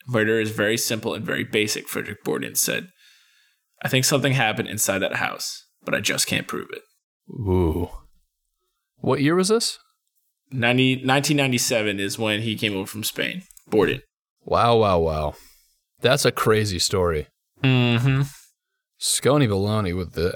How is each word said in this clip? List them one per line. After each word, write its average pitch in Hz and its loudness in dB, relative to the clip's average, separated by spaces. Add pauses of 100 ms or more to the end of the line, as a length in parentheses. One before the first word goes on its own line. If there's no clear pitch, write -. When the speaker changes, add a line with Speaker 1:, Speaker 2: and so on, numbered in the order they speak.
Speaker 1:
Murder 113 2
is 107 -2
very 110 0
simple 110 -4
and 110 -8
very - -4
basic," 107 -2
Frederick - -8
Bourdain 64 -6
said. - -2 (920)
"I - -4
think 131 2
something 139 0
happened 113 0
inside 98 -2
that 92 -2
house, - -6 (200)
but - -6
I 69 -2
just - -2
can't - -4
prove - -10
it." - -14 (500)
Speaker 2:
Ooh. 87 0 (1080)
What 139 0
year 151 4
was 185 2
this? 226 0 (720)
Speaker 1:
Ninety, 127 4
nineteen 139 2
ninety-seven 117 2
is 101 -4
when 107 0
he 113 -2
came 104 -2
over 95 -4
from 107 -10
Spain. - -6 (280)
Bourdain. 80 2 (420)
Speaker 2:
Wow, 117 2
wow, 101 4
wow. 78 0 (680)
That's 127 2
a 123 4
crazy 107 2
story. 85 0 (360)
Speaker 1:
Mm-hmm. 127 2 (800)
Speaker 2:
Scony 139 2
Baloney 101 0
with 90 -6
the 85 0